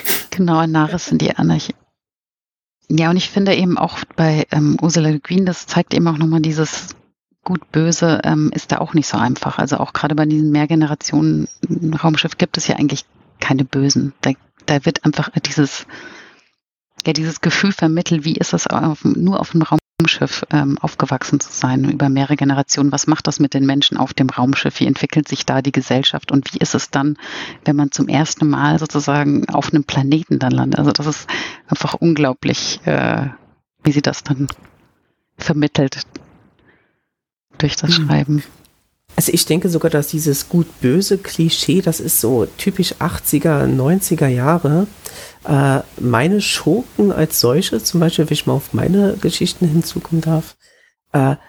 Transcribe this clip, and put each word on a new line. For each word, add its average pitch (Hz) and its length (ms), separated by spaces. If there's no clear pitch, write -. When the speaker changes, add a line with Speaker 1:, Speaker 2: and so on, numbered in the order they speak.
Speaker 1:
Genau, 170 260
Anaris 160 500
sind 160 140
die - 140
Anarchi-, 160 400
ja, 160 200
und 180 80
ich - 120
finde 196 260
eben 175 220
auch - 200
bei, 156 360
ähm, 151 300
Ursula 160 280
Le 151 100
Guin, 185 260
das 180 220
zeigt - 260
eben 170 140
auch 156 100
nochmal 160 240
dieses 156 480
Gut-Böse, 165 800
ähm, 151 320
ist - 160
da - 80
auch - 140
nicht 151 140
so - 100
einfach. 131 420
Also - 180
auch - 160
gerade 151 220
bei 151 100
diesem 151 260
Mehrgenerationen-Raumschiff 156 1900
gibt 175 200
es - 100
ja - 100
eigentlich 143 280
keine 135 240
Bösen. 139 560
Da, 135 100
da 143 200
wird - 200
einfach 151 240
dieses, 143 400
ja, 160 80
dieses 160 280
Gefühl - 320
vermittelt, 160 500
wie 160 140
ist - 160
es 165 140
auf, 147 360
nur - 380
auf - 120
einem 160 100
Raumschiff, - 880
ähm, 143 280
aufgewachsen - 600
zu - 100
sein 131 380
über 143 180
mehrere 139 300
Generationen. 139 560
Was 139 140
macht 151 200
das - 140
mit 143 120
den 135 120
Menschen 139 320
auf - 160
dem 131 160
Raumschiff? 135 500
Wie - 80
entwickelt 143 400
sich - 180
da 131 160
die 135 120
Gesellschaft? 131 580
Und 139 220
wie - 60
ist - 160
es - 160
dann, 143 260
wenn 147 100
man 143 160
zum - 160
ersten 151 420
Mal 147 300
sozusagen 147 680
auf - 240
einem 147 100
Planeten 143 560
dann 127 140
landet? 131 260
Also 147 140
das 147 140
ist - 200
einfach - 280
unglaublich, 147 880
äh, 131 420
wie 151 80
sie 143 100
das - 220
dann 139 240
vermittelt 147 680
durch 143 180
das 170 240
Speaker 2:
Mhm. 151 80
Speaker 1:
Schreiben. 147 360
Speaker 2:
Also - 160
ich - 140
denke 175 240
sogar, 160 220
dass 147 160
dieses 151 420
Gut-Böse-Klischee, 170 1300
das 165 180
ist - 200
so 113 280
typisch - 400
achtziger, 147 680
neunziger 151 600
Jahre. 147 600
Äh, 139 360
meine 135 420
Schurken 202 720
als - 280
solche, 120 440
zum - 160
Beispiel, 160 280
wenn 151 60
ich - 140
mal 127 60
auf - 200
meine 196 480
Geschichten 180 460
hinzukommen 165 540
darf, 160 340
äh, 139 240